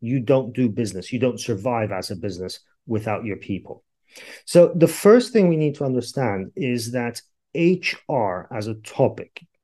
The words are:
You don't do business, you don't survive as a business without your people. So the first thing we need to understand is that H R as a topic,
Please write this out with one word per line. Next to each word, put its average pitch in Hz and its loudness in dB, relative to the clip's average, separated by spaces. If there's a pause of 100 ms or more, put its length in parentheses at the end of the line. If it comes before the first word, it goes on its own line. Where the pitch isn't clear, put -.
You 123 -2
don't 131 0
do 123 0
business, 98 -6
you 123 -2
don't 120 -2
survive 113 -4
as 95 -8
a 104 -10
business 92 -10 (260)
without 107 -4
your 101 -6
people. - -10 (640)
So 175 6
the 165 6
first 247 6
thing 202 4
we 170 4
need 151 0
to 147 -4
understand 120 -2
is 120 -4
that 120 -4 (320)
H 175 0 (140)
R 98 -2
as 110 -6
a 113 -4
topic, 110 -2 (180)